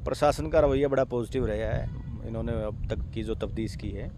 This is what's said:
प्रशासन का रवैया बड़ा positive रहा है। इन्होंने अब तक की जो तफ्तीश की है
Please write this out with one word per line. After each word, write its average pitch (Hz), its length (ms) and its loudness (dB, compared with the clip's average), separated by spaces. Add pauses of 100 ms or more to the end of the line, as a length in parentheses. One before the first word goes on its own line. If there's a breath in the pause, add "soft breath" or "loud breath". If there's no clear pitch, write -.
प्रशासन 147 420 2
का 160 120 6
रवैया 143 280 6
बड़ा 135 160 4
positive 123 420 0
रहा 107 100 0
है। 113 340 0 (380)
इन्होंने 113 240 -4
अब 107 380 -2
तक - 240 -2
की 113 100 -4
जो 110 120 -2
तफ्तीश 107 400 -2
की 104 140 -6
है 101 280 -6